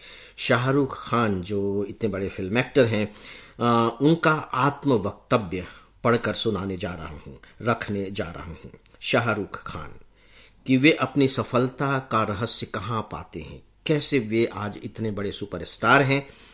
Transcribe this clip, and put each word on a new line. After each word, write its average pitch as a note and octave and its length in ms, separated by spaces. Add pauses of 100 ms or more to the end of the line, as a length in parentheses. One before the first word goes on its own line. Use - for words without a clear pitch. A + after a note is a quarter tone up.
(380)
शाहरुख C3+ 720
खान, G#2+ 320
जो G2+ 480
इतने A2 200
बड़े F#2+ 200
film F#2+ 280
actor B2+ 280
हैं, G#2+ 260 (480)
अ, A#2 420
उनका D#3+ 320
आत्मवक्तव्य A#2+ 1300 (380)
पढ़कर A#2 300
सुनाने G2 440
जा F2 160
रहा D#2+ 140
हूँ, C#2+ 320 (220)
रखने G2+ 500
जा F#2+ 200
रहा D#2 120
हूँ। D#2+ 280 (280)
शाहरुख A2+ 640
खान - 280 (760)
कि C3 100
वे C#3+ 140
अपनी C3+ 360
सफलता C3 720
का A2+ 240
रहस्य G#2+ 420
कहाँ A2 360
पाते E2 380
हैं, C#2+ 240 (220)
कैसे D3 340
वे A2 260
आज G#2 380
इतने A2 280
बड़े G2+ 200
superstar A2 680
हैं, C#3 260 (260)